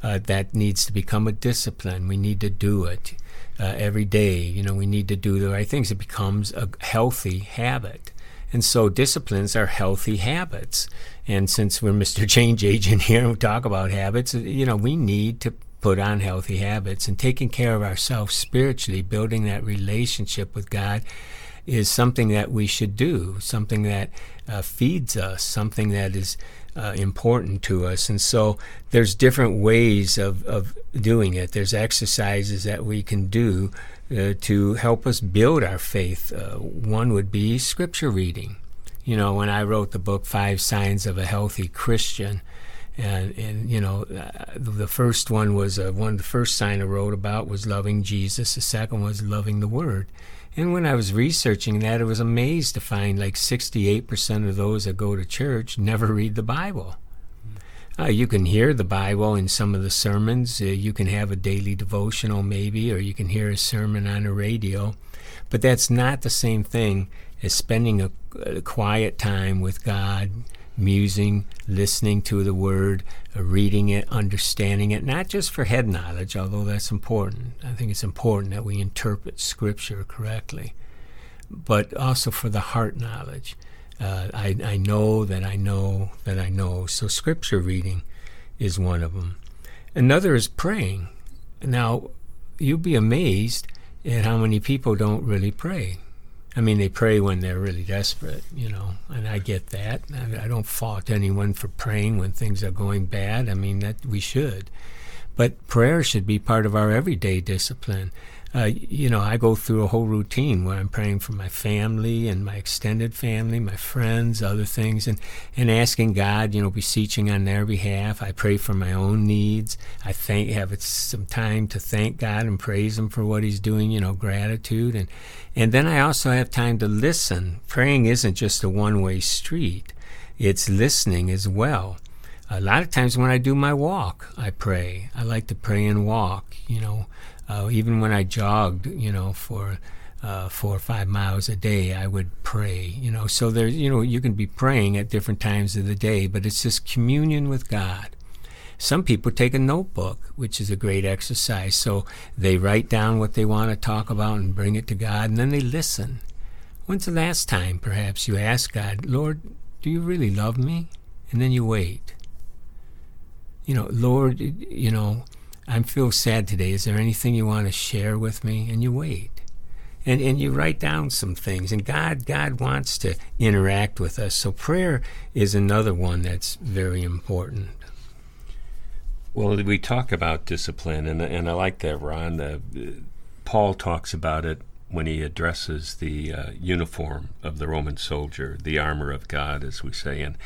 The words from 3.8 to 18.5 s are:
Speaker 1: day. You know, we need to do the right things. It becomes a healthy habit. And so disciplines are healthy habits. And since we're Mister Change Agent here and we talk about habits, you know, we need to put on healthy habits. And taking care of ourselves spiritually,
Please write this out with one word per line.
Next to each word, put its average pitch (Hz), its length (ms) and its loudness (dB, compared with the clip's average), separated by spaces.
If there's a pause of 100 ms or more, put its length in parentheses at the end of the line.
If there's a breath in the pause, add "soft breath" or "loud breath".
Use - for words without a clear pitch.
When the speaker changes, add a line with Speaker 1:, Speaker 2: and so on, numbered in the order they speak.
Speaker 1:
day. 98 340 4
You 90 240 0
know, 98 120 0
we 98 120 2
need 101 220 2
to 101 80 0
do 98 220 2
the 98 120 2
right 101 180 0
things. 139 220 0
It 98 60 -2
becomes 101 560 -2
a 101 160 -4 (120)
healthy 113 600 0
habit. 117 720 -6 (400 loud breath)
And 120 120 2
so 113 240 6
disciplines 101 680 2
are 101 100 4
healthy 98 520 2
habits. 151 680 -2 (380 loud breath)
And 98 220 2
since - 340 0
we're 101 100 4
Mister 101 340 2
Change 117 380 6
Agent 101 380 6
here 113 180 8
and 120 100 4
we 113 60 0
talk 113 280 2
about 98 260 0
habits, 101 440 0
you 127 320 0
know, 117 100 2
we 123 200 2
need 107 460 2
to - 100 -2 (280)
put 98 180 4
on 101 220 2
healthy 95 380 -2
habits. 98 500 -2
And 98 100 0
taking 127 300 2
care 120 260 2
of 104 80 0
ourselves 104 520 -2
spiritually, 127 680 0